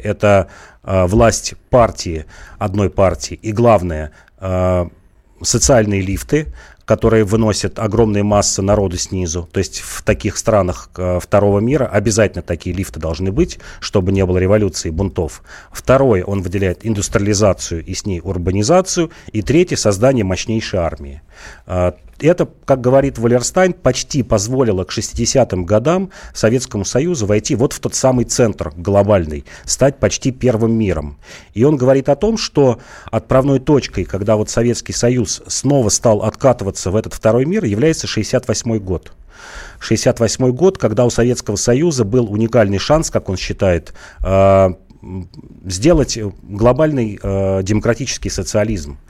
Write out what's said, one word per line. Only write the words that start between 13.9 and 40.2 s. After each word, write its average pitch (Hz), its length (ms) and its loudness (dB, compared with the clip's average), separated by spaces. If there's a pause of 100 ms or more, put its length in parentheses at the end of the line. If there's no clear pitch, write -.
не 98 140 2
было 90 120 2
революции 95 520 0
и - 20 -6
бунтов. 85 520 -4 (280)
Второе, 127 540 2
он 98 160 -4
выделяет 90 440 -2
индустриализацию 101 1000 0
и 90 80 -10
с - 120 -10
ней 92 160 -4
урбанизацию. 104 880 0 (200)
И 107 100 -4
третье, 151 360 2
создание 110 480 2
мощнейшей 101 540 -4
армии. 71 420 -6 (460)
Э, 90 260 0 (260)
это, 175 280 0 (180)
как 135 140 2
говорит 131 380 2
Валерстайн, 123 560 0
почти - 500 -2
позволило 110 640 0
к - 60 -12
шестидесятым 113 760 -2
годам 156 460 0 (220)
Советскому 113 520 -2
Союзу 143 400 -2
войти 107 300 0
вот 110 180 0
в - 60 -12
тот - 160 -6
самый 127 280 2
центр 104 540 -2
глобальный, 92 680 2 (200)
стать - 320 0
почти - 340 -2
первым 117 420 0
миром. 80 440 -2 (360)
И 107 120 0
он 151 100 4
говорит 135 320 2
о 143 80 4
том, 214 220 0
что 131 420 2 (320)
отправной 135 480 2
точкой, 131 460 0
когда 101 320 0
вот 107 120 -2
Советский 117 440 -2
Союз 120 540 0
снова 135 420 0
стал 104 320 2
откатываться 101 680 -2
в 92 40 0
этот 107 180 -4
второй 117 320 2
мир, 190 200 -2
является 135 420 0
шестьдесят - 400 -4
восьмой 113 320 -2
год. 92 320 -6 (680)
Шестьдесят - 420 0